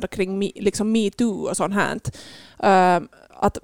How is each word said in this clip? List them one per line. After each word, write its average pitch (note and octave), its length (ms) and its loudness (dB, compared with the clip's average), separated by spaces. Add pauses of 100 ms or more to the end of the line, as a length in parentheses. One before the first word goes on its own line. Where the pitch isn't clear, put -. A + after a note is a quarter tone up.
kring F#3+ 320 -4
me, G3 160 -2
liksom G#3 360 -2
metoo G#3+ 560 0
och - 100 -4
sånt F#3 160 -2
här. E3 260 0 (600)
Eh, F3+ 440 4 (360)
att, - 240 0